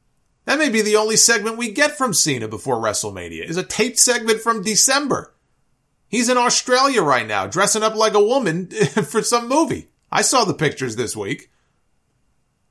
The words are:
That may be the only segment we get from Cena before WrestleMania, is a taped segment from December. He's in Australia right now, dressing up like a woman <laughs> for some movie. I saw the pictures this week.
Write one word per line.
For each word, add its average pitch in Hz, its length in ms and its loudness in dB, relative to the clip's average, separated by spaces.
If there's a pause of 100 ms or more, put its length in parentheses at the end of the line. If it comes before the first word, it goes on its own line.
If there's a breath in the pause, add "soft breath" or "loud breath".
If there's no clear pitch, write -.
(480)
That 277 120 0
may 302 120 0
be 220 100 0
the 208 160 2
only 214 200 2
segment 226 420 2
we 240 120 -6
get 285 260 0
from 254 180 -2
Cena 123 340 -2
before 113 280 -2
WrestleMania, 98 680 -4
is 165 140 -6
a 185 40 -4
taped - 360 -2
segment 226 420 2
from 226 220 -2
December. 262 720 0 (720)
He's 226 200 0
in 247 100 4
Australia 247 640 2
right 131 240 2
now, 101 200 -2
dressing 202 380 0
up 220 100 0
like 214 200 2
a 208 100 6
woman 202 420 0
<laughs> 202 380 -2
for 220 180 -2
some 233 260 -2
movie. 269 420 -2 (200)
I 175 120 0
saw 240 220 2
the 180 100 -2
pictures 131 420 -4
this 113 180 -4
week. 107 360 -10 (1200)